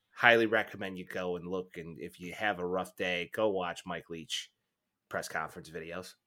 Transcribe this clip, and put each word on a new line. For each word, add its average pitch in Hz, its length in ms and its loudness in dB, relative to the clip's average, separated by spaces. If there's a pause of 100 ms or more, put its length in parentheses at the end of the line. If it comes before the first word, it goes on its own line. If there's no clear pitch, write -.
(160)
Highly 117 300 8
recommend 101 500 0
you 92 80 -10
go 90 320 -2
and 85 100 -8
look. 92 300 -4
And 80 220 -10
if 82 220 -12
you 87 140 -10
have 104 260 0
a 90 60 -2
rough 90 300 -2
day, 90 380 -2
go 110 160 4
watch 90 340 -2
Mike 85 240 -6
Leach 82 420 -8 (580)
press 92 200 -4
conference 78 400 -6
videos 85 460 -10 (120)